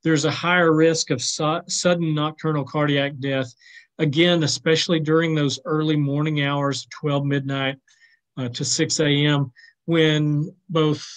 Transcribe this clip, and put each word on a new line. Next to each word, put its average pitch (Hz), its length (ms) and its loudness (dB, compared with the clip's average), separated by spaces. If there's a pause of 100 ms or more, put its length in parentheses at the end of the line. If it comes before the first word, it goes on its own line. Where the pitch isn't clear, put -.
there's 160 200 2
a 156 60 2
higher 170 420 2
risk 160 380 2
of 127 100 -2
su-, 160 480 -2
sudden 170 460 0
nocturnal 151 500 -2
cardiac 143 540 -2
death, 135 340 -4 (460)
again, 165 440 2
especially 160 580 0
during 160 340 2
those 143 300 0
early 156 320 0
morning 147 460 0
hours, 139 480 -2
twelve 143 340 -4
midnight, 135 520 -4 (600)
uh, 127 120 -4
to 123 160 -6
six 156 360 -2
A 147 260 2
M, 143 260 0 (340)
when 151 680 2 (140)
both 156 360 0 (120)